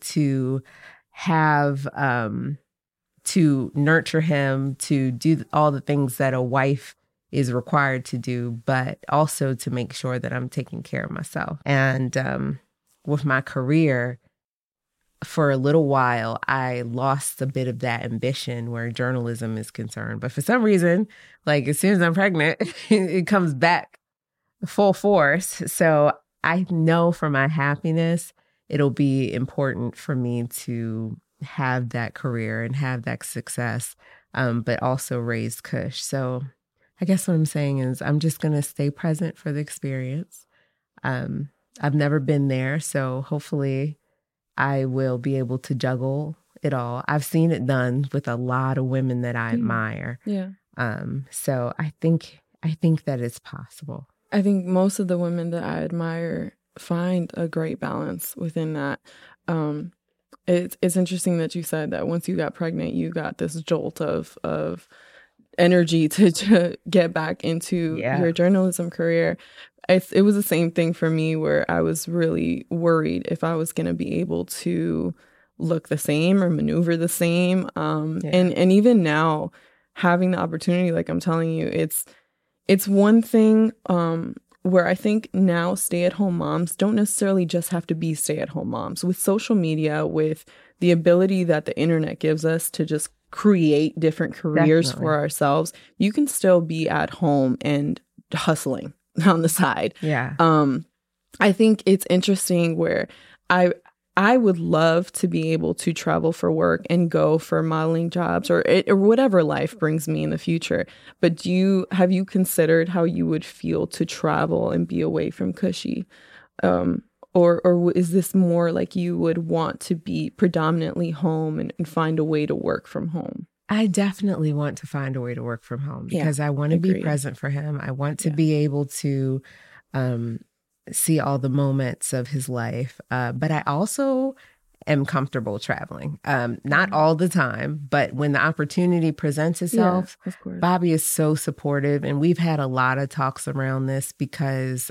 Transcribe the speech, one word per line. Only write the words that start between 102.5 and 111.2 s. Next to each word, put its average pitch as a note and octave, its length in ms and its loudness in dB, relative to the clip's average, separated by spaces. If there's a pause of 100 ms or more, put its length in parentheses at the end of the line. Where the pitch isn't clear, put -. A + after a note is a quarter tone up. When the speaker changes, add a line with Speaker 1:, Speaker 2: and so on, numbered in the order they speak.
Speaker 2:
where E3 320 0 (400)
I, F3+ 240 4 (440)
I G#3 200 6
would G3+ 220 4
love E3 540 2
to - 160 -2
be D#3+ 240 -2
able D#3+ 240 0
to - 160 -2
travel D#3+ 400 0
for F3 200 -2
work E3 380 2
and F3 200 2
go D#3 280 4
for D#3+ 240 0
modeling D#3+ 480 0
jobs F3 400 -2
or F3 160 4
it, F#3 220 4
or G3 80 4
whatever G#3 480 6
life D3 340 -2
brings D#3 300 -2
me D3+ 160 -2
in D#3 60 -2
the D#3 80 -2
future. D#3+ 460 -2 (360)